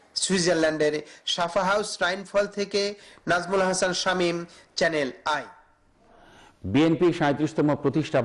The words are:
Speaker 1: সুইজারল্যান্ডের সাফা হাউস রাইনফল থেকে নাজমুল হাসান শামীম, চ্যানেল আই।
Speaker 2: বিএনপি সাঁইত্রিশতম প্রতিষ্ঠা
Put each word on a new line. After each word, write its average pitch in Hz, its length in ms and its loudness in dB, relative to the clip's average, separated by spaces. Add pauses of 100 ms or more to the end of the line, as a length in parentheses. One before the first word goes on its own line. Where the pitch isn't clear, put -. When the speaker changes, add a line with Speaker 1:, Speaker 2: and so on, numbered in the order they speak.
(220)
Speaker 1:
সুইজারল্যান্ডের 160 720 2 (400)
সাফা 180 340 0
হাউস 202 200 0 (160)
রাইনফল 196 420 0 (100)
থেকে 202 260 -2 (480)
নাজমুল 175 380 0
হাসান 185 240 0 (100)
শামীম, 180 340 0 (420)
চ্যানেল 156 300 0 (280)
আই। 131 80 -6 (1300)
Speaker 2:
বিএনপি 165 360 4 (100)
সাঁইত্রিশতম 147 500 0 (140)
প্রতিষ্ঠা 139 420 0